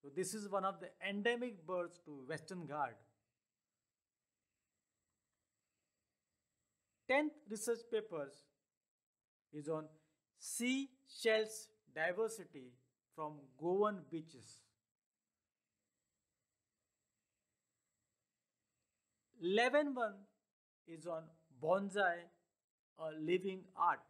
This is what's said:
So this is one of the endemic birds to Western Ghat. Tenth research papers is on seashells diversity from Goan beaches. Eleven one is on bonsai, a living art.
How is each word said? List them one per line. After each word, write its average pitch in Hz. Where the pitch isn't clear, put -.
So 143
this 185
is 202
one 190
of 175
the 180
endemic 208
birds 175
to 151
Western 160
Ghat. 139
Tenth 294
research 226
papers 170
is 147
on 156
seashells 233
diversity 170
from 151
Goan 190
beaches. 156
Eleven 254
one 220
is 165
on 160
bonsai, 190
a 156
living 185
art. 170